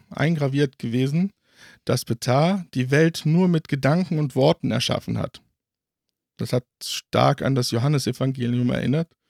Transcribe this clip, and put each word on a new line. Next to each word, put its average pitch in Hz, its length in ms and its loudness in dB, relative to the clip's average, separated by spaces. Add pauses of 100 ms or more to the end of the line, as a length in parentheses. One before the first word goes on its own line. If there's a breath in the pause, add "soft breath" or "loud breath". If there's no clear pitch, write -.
(100)
eingraviert 143 680 0
gewesen, 135 540 0 (520 soft breath)
dass - 200 0
Ptah 160 600 0 (100)
die 127 160 -2
Welt 160 340 2
nur 170 240 4
mit 165 200 0
Gedanken 156 500 0
und 147 160 -2
Worten 143 380 2
erschaffen 113 460 -2
hat. - 240 -8 (960)
Das 110 140 -6
hat 127 120 -2 (180)
stark - 600 0
an 135 120 0
das 127 160 -2
Johannesevangelium 123 1000 -2
erinnert, 143 380 -2 (220 loud breath)